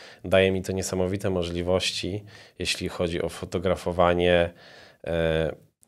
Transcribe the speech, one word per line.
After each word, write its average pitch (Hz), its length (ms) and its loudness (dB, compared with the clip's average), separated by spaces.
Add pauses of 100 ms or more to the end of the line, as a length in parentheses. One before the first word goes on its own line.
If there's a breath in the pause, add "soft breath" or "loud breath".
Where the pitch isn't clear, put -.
(260 loud breath)
Daje 95 260 6
mi 95 100 -2
to 95 100 -6
niesamowite 95 580 -2
możliwości, 90 920 -2 (360 loud breath)
jeśli 90 300 -4
chodzi 85 320 -2
o 82 80 -4
fotografowanie, 87 1200 2 (540 loud breath)
e, 80 480 -2 (320)